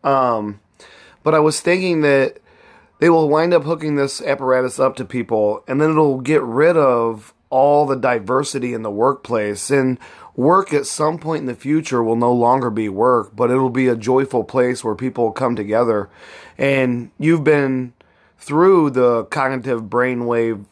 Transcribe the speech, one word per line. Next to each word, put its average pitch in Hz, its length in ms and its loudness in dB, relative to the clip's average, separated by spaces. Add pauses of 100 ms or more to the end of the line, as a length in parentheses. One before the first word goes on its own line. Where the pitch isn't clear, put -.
Um, 117 580 0 (640)
but 156 100 2
I 156 60 4
was 151 200 2
thinking 175 420 0
that 139 360 2 (600)
they 165 100 4
will 160 180 4
wind 160 240 2
up 165 120 4
hooking 151 320 -4
this 139 260 -2
apparatus 131 580 -2
up 131 180 0
to 131 60 -8
people, 110 640 -2
and 135 140 -2
then 156 80 2
it'll 151 320 2
get 139 220 0
rid 147 340 2
of 117 560 0 (160)
all 143 360 4
the 135 100 -2
diversity 123 800 -2
in 110 100 -8
the 107 80 -6
workplace, 110 800 -2
and 131 260 0 (380)
work 175 360 2
at 143 140 0
some 156 320 -2
point 156 240 -6
in 139 60 -10
the 123 80 -8
future 139 480 -2
will 113 120 0
no 120 160 2
longer 123 380 2
be 110 180 -4
work, 107 480 0
but 120 140 0
it'll 131 200 0
be 127 180 0
a 120 80 2
joyful 127 480 -2
place 123 400 -2
where 110 120 -4
people 120 360 -2
come 120 240 -4
together. 107 540 0 (480)
And 131 600 -2
you've 156 260 0
been 131 500 0 (440)
through 160 540 2
the 120 340 2
cognitive 131 580 -4
brainwave 117 880 -2